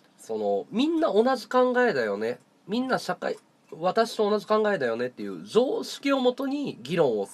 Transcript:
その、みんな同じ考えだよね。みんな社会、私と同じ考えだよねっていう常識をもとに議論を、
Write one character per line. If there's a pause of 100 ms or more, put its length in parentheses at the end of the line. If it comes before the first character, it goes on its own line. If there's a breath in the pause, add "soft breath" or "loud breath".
(180 soft breath)
そ
の、
み
ん
な
同
じ
考 (100)
え
だ
よ
ね。 (280)
み
ん
な
社
会、 (340)
私
と
同
じ
考
え
だ
よ
ね
っ
て
い
う
常
識
を
も
と
に
議
論
を、